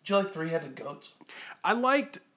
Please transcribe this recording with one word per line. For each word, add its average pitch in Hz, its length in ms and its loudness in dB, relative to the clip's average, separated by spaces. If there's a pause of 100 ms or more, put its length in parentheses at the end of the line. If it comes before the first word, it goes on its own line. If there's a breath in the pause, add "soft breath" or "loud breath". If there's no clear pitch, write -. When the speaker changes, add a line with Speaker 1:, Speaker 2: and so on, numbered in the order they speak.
Speaker 1:
Did - 80 -6
you 196 60 4
like 190 160 2
Three 160 160 -4
Headed 160 260 -2
Goats? - 360 -12 (520 loud breath)
Speaker 2:
I 180 120 4
liked, 254 440 2 (180)